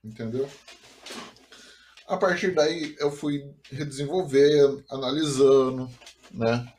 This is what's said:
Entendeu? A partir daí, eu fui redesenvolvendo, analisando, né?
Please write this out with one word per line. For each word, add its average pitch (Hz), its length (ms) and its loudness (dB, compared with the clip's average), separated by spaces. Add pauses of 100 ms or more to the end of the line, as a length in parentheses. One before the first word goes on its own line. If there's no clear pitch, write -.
Entendeu? 117 460 -8 (1600)
A 190 80 -2
partir 185 360 0
daí, 156 460 0
eu 147 140 0
fui 143 360 -6 (220)
redesenvolvendo, 143 1200 2
analisando, 135 960 2 (440)
né? 120 460 -2